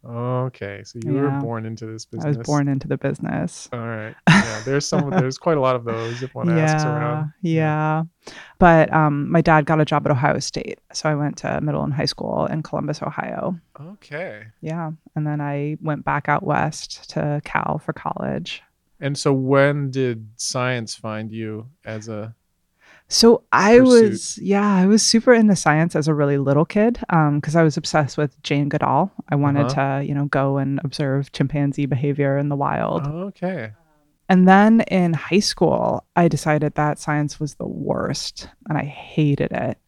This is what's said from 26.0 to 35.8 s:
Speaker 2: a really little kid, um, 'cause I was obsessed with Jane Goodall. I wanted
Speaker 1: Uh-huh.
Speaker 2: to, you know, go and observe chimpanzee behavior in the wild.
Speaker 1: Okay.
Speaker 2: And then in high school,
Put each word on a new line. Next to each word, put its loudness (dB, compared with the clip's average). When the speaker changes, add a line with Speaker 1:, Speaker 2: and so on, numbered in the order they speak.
Speaker 2:
a 4
really 2
little 2
kid, 0
um, 4
'cause -4
I 6
was 2
obsessed -2
with -4
Jane 0
Goodall. 0
I 0
wanted 2
Speaker 1:
Uh-huh. 0
Speaker 2:
to, -4
you -4
know, 0
go 0
and -2
observe -2
chimpanzee -2
behavior 0
in -2
the -2
wild. -2
Speaker 1:
Okay. -8
Speaker 2:
And 8
then 8
in 2
high 0
school, 0